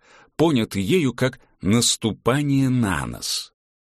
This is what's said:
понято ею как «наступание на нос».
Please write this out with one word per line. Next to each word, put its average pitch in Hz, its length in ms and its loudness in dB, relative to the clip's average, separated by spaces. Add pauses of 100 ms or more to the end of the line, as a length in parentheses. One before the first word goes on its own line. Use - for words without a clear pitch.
(360)
понято 127 440 0
ею 131 340 0
как - 260 -4 (220)
«наступание 131 1080 0
на 98 360 0
нос». - 480 -8 (360)